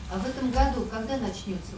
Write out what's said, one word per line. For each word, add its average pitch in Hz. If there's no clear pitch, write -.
А 190
в 196
этом 262
году 254
когда 226
начнётся 196